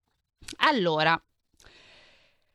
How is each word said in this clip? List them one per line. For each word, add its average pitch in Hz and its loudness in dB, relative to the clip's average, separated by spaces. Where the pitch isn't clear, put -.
Allora, 165 0